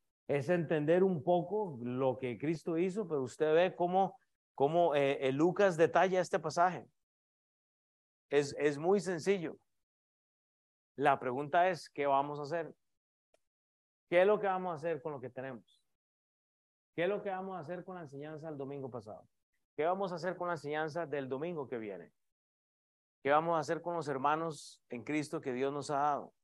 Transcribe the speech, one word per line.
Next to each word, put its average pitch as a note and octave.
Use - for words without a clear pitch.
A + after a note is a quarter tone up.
Es C#3
entender E3+
un F3+
poco F3
lo B2+
que B2
Cristo D#3+
hizo, F#3
pero C#3+
usted D3+
ve F3
cómo, F#3
cómo, D#3
eh, C#3
eh, C3+
Lucas F3
detalla F3
este F3+
pasaje. D#3
Es, C#3+
es C#3+
muy F#3
sencillo. F3
La C#3
pregunta C#3+
es, E3
¿qué C#3+
vamos C#3+
a D3
hacer? D#3
¿Qué F3
es F#3+
lo G#3
que G3+
vamos F#3
a -
hacer D#3+
con D#3
lo C3
que A#2+
tenemos? B2+
¿Qué E3
es F#3
lo G3+
que G3
vamos F#3+
a E3+
hacer F3
con F#3
la F3
enseñanza D3
del D#3
domingo C3+
pasado? G#2+
¿Qué D3
vamos F#3
a F3+
hacer F3
con F3
la F3
enseñanza D#3
del C#3
domingo C#3+
que B2
viene? F#2+
¿Qué C3+
vamos D#3+
a D#3
hacer D#3+
con E3+
los D3+
hermanos D3
en A#2+
Cristo D3+
que B2+
Dios C3+
nos C#3+
ha D3
dado? C#3+